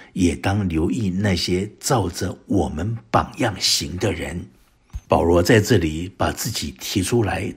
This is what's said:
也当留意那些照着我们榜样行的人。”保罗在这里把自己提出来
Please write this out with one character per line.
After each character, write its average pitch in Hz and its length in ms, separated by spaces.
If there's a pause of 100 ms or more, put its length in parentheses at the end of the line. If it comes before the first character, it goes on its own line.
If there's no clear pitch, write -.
(120)
也 87 240
当 101 320
留 92 220
意 113 180
那 95 260
些 90 320 (140)
照 98 300
着 - 360
我 87 220
们 85 260 (160)
榜 - 280
样 110 200
行 - 380
的 95 160
人。” 87 260 (680)
保 80 140
罗 85 200
在 120 160
这 101 200
里 82 400
把 82 120
自 95 200
己 - 280
提 - 240
出 117 200
来 87 340